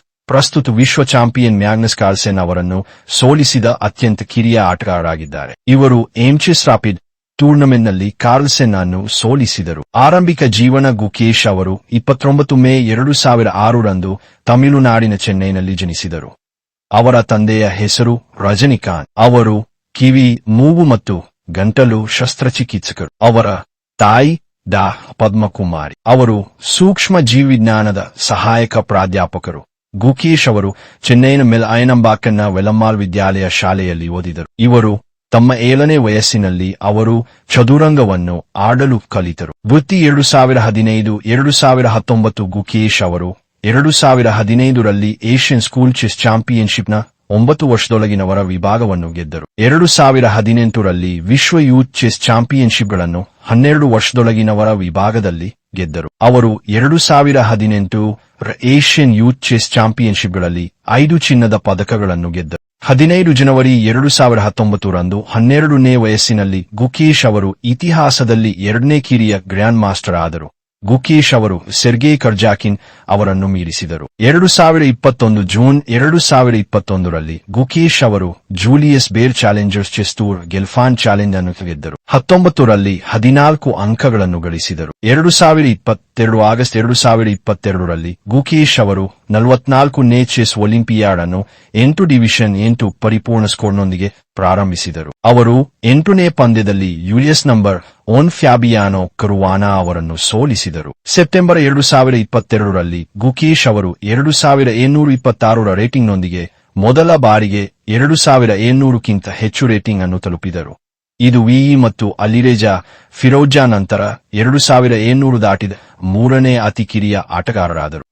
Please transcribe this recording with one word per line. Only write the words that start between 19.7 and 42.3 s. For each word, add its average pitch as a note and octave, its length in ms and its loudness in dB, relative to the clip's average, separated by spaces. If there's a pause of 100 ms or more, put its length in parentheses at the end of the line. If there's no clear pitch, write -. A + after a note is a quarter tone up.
ಕಿವಿ, B2+ 540 2
ಮೂಗು D3 360 4
ಮತ್ತು G#2 400 -2 (260)
ಗಂಟಲು A2 560 0
ಶಸ್ತ್ರಚಿಕಿತ್ಸಕರು. - 1000 -6 (120)
ಅವರ A2+ 260 2 (520)
ತಾಯಿ B2+ 420 2 (280)
ಡಾ F#2+ 220 -2 (280)
ಪದ್ಮಕುಮಾರಿ. G2 760 -2 (120)
ಅವರು A2+ 400 2 (160)
ಸೂಕ್ಷ್ಮ F#3+ 580 0
ಜೀವಿಜ್ಞಾನದ A2+ 960 0
ಸಹಾಯಕ A#2 640 -2
ಪ್ರಾಧ್ಯಾಪಕರು. F#2 840 -4 (320)
ಗುಕೇಶ್ C3+ 520 0
ಅವರು G2+ 280 -2 (260)
ಚೆನ್ನೈನ C3 400 4
ಮೆಲ್ A#2 220 2
ಅಯನಂಬಾಕನ್ನ A2+ 840 0
ವೆಲಮ್ಮಾಲ್ G#2+ 500 0
ವಿದ್ಯಾಲಯ F#2+ 540 -2
ಶಾಲೆಯಲ್ಲಿ F#2 580 -4
ಓದಿದರು. E2+ 380 -8 (120)
ಇವರು A2+ 440 2 (280)
ತಮ್ಮ A#2+ 220 4
ಏಳನೇ C3 440 2
ವಯಸ್ಸಿನಲ್ಲಿ G#2 840 -2
ಅವರು A2+ 440 0 (280)
ಚದುರಂಗವನ್ನು A#2+ 920 2 (100)
ಆಡಲು A#2+ 520 0
ಕಲಿತರು. F2 440 -6 (140)
ವೃತ್ತಿ. D3+ 340 2
ಎರಡು C#3+ 220 2
ಸಾವಿರ C3 360 2
ಹದಿನೈದು, A2 680 0
ಎರಡು C3 260 0
ಸಾವಿರ B2+ 340 2
ಹತ್ತೊಂಬತ್ತು. A2 580 -2